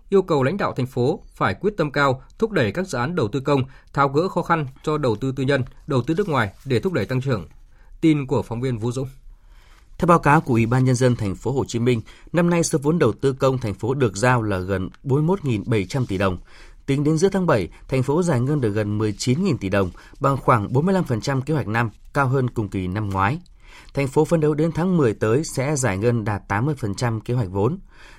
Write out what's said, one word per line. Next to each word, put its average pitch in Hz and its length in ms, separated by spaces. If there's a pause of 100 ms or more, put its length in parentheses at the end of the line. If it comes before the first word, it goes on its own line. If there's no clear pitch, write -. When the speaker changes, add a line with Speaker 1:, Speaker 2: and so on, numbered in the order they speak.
Speaker 1:
yêu 196 120
cầu 156 220
lãnh 165 140
đạo 156 180
thành 127 100
phố 131 380 (120)
phải 113 180
quyết 208 240
tâm 151 140
cao, 135 300 (180)
thúc 214 120
đẩy 127 200
các 190 160
dự 131 100
án 139 180
đầu 127 120
tư 135 120
công, 135 240 (300)
tháo 139 160
gỡ 160 200
khó 180 120
khăn 160 260 (160)
cho 151 140
đầu 127 180
tư 135 160
tư 131 120
nhân, 131 200 (240)
đầu 131 140
tư 160 160
nước - 120
ngoài 117 240 (120)
để 127 140
thúc 185 140
đẩy 110 120
tăng 127 160
trưởng. 113 260 (540)
Tin 151 260
của 131 140
phóng 117 200
viên 127 160
Vũ 113 140
Dũng. 131 160 (880)
Speaker 2:
Theo 165 100
báo 170 120
cáo 156 220
của 131 120
Ủy 113 120
ban 127 200
Nhân 127 100
dân 123 200
Thành 98 200
phố 113 160
Hồ 127 140
Chí 113 140
Minh, 120 220 (320)
năm 175 160
nay 170 140
số 156 200
vốn 160 160
đầu 117 140
tư 135 200
công 131 240
thành 117 160
phố 110 200
được 120 220
giao 123 260
là 101 160
gần 92 320 (140)
bốn 135 140
mươi 151 100
mốt 190 180
nghìn 110 200
bảy 107 200
trăm 127 200
tỷ 98 120
đồng. 95 200 (480)
Tính 139 180
đến 156 140
giữa 190 120
tháng 190 160
bảy, 113 240 (180)
thành 131 160
phố 147 200
giải 156 160
ngân 139 220
được 110 80
gần 104 280
mười 107 160
chín 135 300
nghìn 160 140
tỷ 95 120
đồng, 98 200 (300)
bằng 139 180
khoảng 107 360
bốn 143 120
mươi 196 80
lăm 185 100
phần 110 180
trăm 135 200
kế 147 120
hoạch 120 140
năm, 113 220 (240)
cao 139 140
hơn 127 220
cùng 104 200
kỳ 92 180
năm 101 220
ngoái. 98 300 (540)
Thành 139 140
phố 151 180
phấn 170 140
đấu 151 140
đến 156 180
tháng 175 260
mười 120 160
tới 113 300
sẽ 147 320
giải 117 220
ngân 117 280
đạt 104 220
tám 104 180
mươi 151 120
phần 101 180
trăm 113 260
kế 120 120
hoạch 117 160
vốn. 107 300 (400)